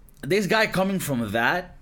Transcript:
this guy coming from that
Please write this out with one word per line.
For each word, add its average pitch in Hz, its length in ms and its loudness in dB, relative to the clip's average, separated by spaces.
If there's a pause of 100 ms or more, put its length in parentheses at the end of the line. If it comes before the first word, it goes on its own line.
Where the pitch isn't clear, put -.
(220)
this 180 260 0
guy 214 180 4
coming 190 320 0
from 117 340 -2
that 143 500 0